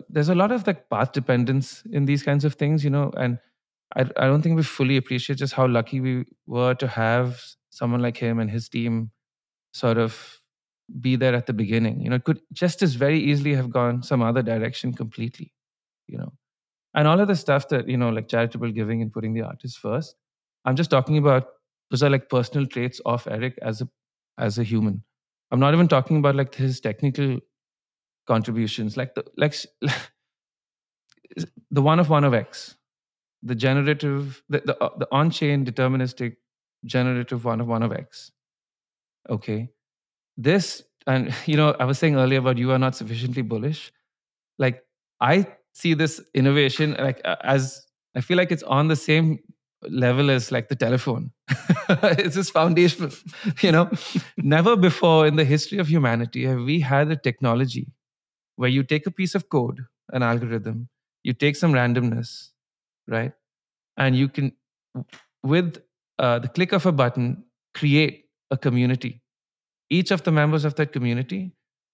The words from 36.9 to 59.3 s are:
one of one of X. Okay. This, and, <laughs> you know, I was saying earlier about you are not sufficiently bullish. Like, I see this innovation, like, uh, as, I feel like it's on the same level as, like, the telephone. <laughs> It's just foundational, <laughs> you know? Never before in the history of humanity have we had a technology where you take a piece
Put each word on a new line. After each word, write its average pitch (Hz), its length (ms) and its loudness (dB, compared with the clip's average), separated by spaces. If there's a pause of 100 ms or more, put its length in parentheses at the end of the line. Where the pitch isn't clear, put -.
one 113 160 -2
of 120 60 -6
one 117 160 -2
of 110 80 0
X. - 400 -12 (1000)
Okay. 110 400 -6 (680)
This, 165 460 0 (240)
and, 131 320 0
<laughs> - 60 -16
you 151 120 0
know, 151 220 4
I 127 60 0
was 135 140 0
saying 139 160 2
earlier 131 240 4
about 127 180 0
you 127 140 0
are 131 80 4
not 131 160 0
sufficiently 117 460 -6
bullish. 117 500 -6 (680)
Like, 127 240 0 (360)
I 165 280 2 (260)
see 170 200 0
this 156 280 0 (120)
innovation, 139 640 2
like, 135 260 -2
uh, 90 160 -2
as, 131 440 -2 (300)
I 127 60 -4
feel 175 160 0
like 180 140 2
it's 165 120 -4
on 143 240 2
the 160 80 2
same 156 440 2 (420)
level 127 480 2
as, 127 220 0
like, 120 180 -2
the 135 60 -6
telephone. 123 560 -2 (180)
<laughs> - 220 0 (180)
It's 180 460 2
just 190 180 -2
foundational, 170 580 2 (240)
<laughs> - 260 -6
you 185 100 4
know? 170 180 4 (480)
Never 160 400 4
before 160 500 6
in 151 80 2
the 156 80 4
history 151 360 0
of 170 80 0
humanity 123 580 0
have 131 180 -2
we 147 160 0
had 143 320 2
a 165 60 -2
technology 123 760 -2 (640)
where 127 140 0
you 135 140 2
take 151 220 -2
a 190 60 -6
piece 185 240 -4